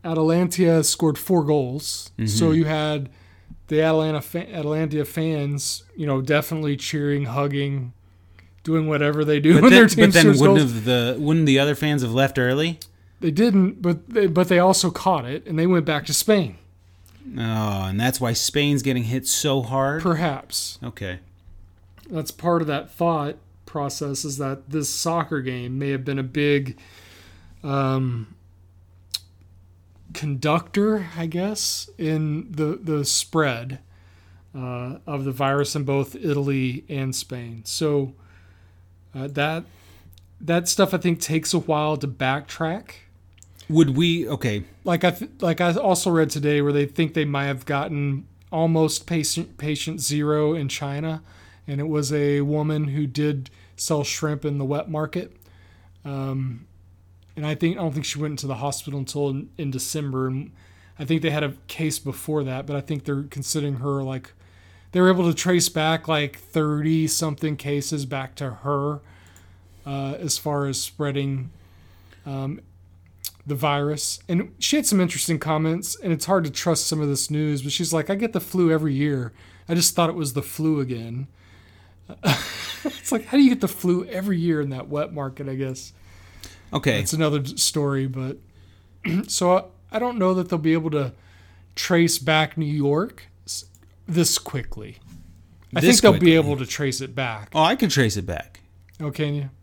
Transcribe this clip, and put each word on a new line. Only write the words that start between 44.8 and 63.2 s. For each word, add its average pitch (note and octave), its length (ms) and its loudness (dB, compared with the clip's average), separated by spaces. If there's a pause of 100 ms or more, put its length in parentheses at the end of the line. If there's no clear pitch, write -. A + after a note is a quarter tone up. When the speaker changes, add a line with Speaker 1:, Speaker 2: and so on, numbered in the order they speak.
Speaker 1:
Like F3 200 0
I F3 80 4
th-, F3 200 -10 (100)
like E3 180 0
I F3 140 2
also F#3+ 380 0
read D#3+ 180 4
today D3 320 0
where C#3+ 100 2
they C#3+ 140 2
think D3+ 300 -2
they D#3 100 0
might C#3+ 220 -2
have C3 180 -6
gotten C#3+ 600 -4 (240)
almost D#3+ 560 0
patient, D#3+ 500 -4
patient D3+ 440 -6
zero D3+ 520 0
in C#3+ 160 -4
China, D3+ 540 -6 (440)
and C#3+ 140 -4
it D3+ 80 -4
was D3 240 -2
a C#3+ 280 2
woman D3+ 480 -2
who D3 180 -2
did C#3+ 420 -4 (260)
sell D3 280 -2
shrimp D3+ 420 -4
in C#3+ 140 -2
the C#3 60 -4
wet D3 240 -4
market. D#3 460 -6 (720)
Um, C3+ 600 -6 (680)
and D3+ 100 -8
I D3+ 100 -2
think, E3+ 220 -2
I F#3+ 40 -6
don't D#3+ 100 -2
think C#3+ 140 -6
she - 140 -8
went D3+ 140 -4
into C#3 140 -8
the C3 80 -6
hospital C#3 440 -6
until C#3+ 300 -4
in, C3+ 280 -6
in C#3+ 140 -4
December. C3 560 -4
And C3 240 -6 (480)
I D#3 40 -8
think D#3 200 0
they D#3+ 80 0
had D3+ 120 0
a C#3 120 -4 (120)
case D#3 300 -4
before D3 460 -6
that, C3 240 -6
but C#3+ 80 -4
I C#3 60 -4
think C#3+ 220 -6
they're C#3+ 200 -4